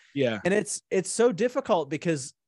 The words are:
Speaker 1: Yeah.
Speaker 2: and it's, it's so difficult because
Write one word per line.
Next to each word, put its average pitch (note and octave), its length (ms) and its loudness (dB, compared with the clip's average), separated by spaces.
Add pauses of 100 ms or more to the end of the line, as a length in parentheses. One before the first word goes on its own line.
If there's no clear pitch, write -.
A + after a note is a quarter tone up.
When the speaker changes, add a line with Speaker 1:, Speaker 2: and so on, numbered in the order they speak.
(140)
Speaker 1:
Yeah. A#2 300 0
Speaker 2:
and F3+ 100 2
it's, - 360 -2
it's F#3+ 220 0
so A#3+ 200 4
difficult G3+ 580 0
because D3+ 440 -2 (140)